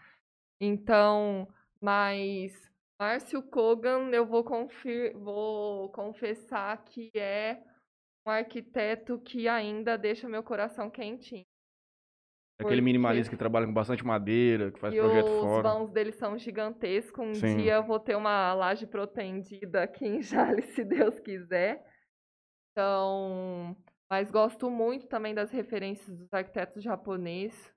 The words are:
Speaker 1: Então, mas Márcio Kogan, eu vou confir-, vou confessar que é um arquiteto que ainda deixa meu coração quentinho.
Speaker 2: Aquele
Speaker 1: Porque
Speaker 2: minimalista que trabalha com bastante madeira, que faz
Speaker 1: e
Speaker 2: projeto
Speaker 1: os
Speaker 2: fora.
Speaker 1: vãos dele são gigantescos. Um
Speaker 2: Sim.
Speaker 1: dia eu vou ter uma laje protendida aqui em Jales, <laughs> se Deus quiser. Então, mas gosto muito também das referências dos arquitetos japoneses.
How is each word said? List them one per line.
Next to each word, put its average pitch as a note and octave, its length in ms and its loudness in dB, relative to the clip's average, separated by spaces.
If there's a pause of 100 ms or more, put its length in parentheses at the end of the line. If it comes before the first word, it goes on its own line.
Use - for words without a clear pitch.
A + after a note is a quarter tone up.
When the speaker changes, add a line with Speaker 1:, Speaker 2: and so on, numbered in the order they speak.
(600)
Speaker 1:
Então, G#3 880 4 (340)
mas G3+ 720 0 (480)
Márcio B3 400 -2
Kogan, B3+ 680 2
eu A#3 160 4
vou A#3 160 2
confir-, A#3 760 -4
vou G#3 760 -4
confessar G#3+ 920 -6
que A3+ 300 -14
é G#3+ 460 -4 (640)
um A3 60 -2
arquiteto A3+ 880 -2
que A#3 280 -4
ainda A3 500 0
deixa A3+ 320 -2
meu A3 140 -6
coração A3 460 -4
quentinho. A3+ 540 -12 (1160)
Speaker 2:
Aquele G#2+ 160 2
Speaker 1:
Porque B2 60 4
Speaker 2:
minimalista A#2+ 500 4
que A2 60 -8
trabalha A2+ 280 0
com A2 80 -4
bastante A2+ 320 0
madeira, A2 680 2
que - 80 -20
faz G#2+ 140 -4
Speaker 1:
e G#2+ 60 2
Speaker 2:
projeto A2 260 6
Speaker 1:
os G#3+ 160 2
Speaker 2:
fora. G#3+ 220 2
Speaker 1:
vãos G#3+ 280 0
dele G#3+ 200 0
são G#3+ 260 -6
gigantescos. A3 880 -4
Um A3 80 -4
Speaker 2:
Sim. G#3+ 240 2
Speaker 1:
dia G#3+ 160 4
eu A3 100 4
vou A3 160 0
ter A3 160 -2
uma G#3 380 2
laje F#3+ 320 0
protendida G3 960 -4
aqui - 240 -4
em A3 160 0
Jales, A#3+ 480 2
<laughs> - 60 -16
se A#3 100 -2
Deus G#3+ 340 2
quiser. F#3 640 -2 (880)
Então, F#3+ 1040 -2 (340)
mas G3 200 0
gosto A3+ 400 2
muito A#3+ 380 -2
também G#3+ 260 -4
das G#3+ 160 -2
referências G3+ 680 -6
dos F3 160 -14
arquitetos F#3+ 520 -6
japoneses. F#3+ 920 -6